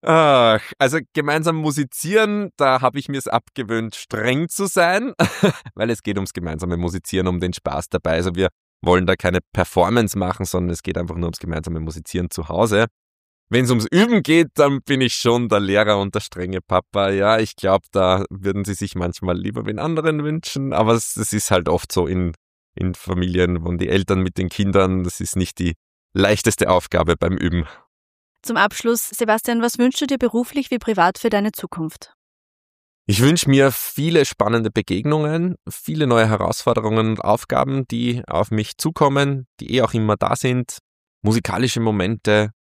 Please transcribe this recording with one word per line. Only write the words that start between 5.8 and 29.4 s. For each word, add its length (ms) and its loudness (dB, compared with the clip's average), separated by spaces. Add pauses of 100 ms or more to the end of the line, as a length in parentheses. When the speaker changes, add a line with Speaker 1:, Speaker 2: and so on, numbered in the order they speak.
Speaker 1:
es 140 -4
geht 140 -4
ums 160 -6
gemeinsame 440 -6
Musizieren, 500 -2
um 120 0
den 140 -2
Spaß 360 -6
dabei. 240 -2
Also 220 0
wir 140 2 (320)
wollen 260 4
da 80 2
keine 240 0 (140)
Performance 640 2
machen, 280 -4
sondern 260 -2
es 120 -8
geht 140 -6
einfach 180 -6
nur 100 -4
ums 140 -8
gemeinsame 400 -8
Musizieren 500 -6
zu 180 -8
Hause. 380 2 (640)
Wenn's 200 2
ums 200 2
Üben 340 4
geht, 320 4
dann 260 2
bin 200 -2
ich 140 0
schon 340 2
der 120 2
Lehrer 380 2
und 140 -4
der 60 -2
strenge 420 -8
Papa. 480 -2
Ja, 300 2
ich 160 -2
glaub, 360 2
da 380 2
würden 360 -4
sie 80 -6
sich 200 -6
manchmal 440 -4
lieber 280 -6
wen 140 -6
anderen 440 -2
wünschen, 500 -6
aber 200 4
es, 220 -2
es 180 -4
ist 160 -2
halt 200 2
oft 220 0
so 160 0
in, 260 -2 (420)
in 180 -4
Familien, 720 -2
wo 60 -4
die 180 -2
Eltern 320 2
mit 160 -2
den 120 -2
Kindern, 540 2
das 180 -6
ist 160 -6
nicht 220 -4
die 140 -2 (400)
leichteste 560 2
Aufgabe 460 2
beim 220 0
Üben. 280 0 (760)
Speaker 2:
Zum 160 -4
Abschluss, 520 0
Sebastian, 520 0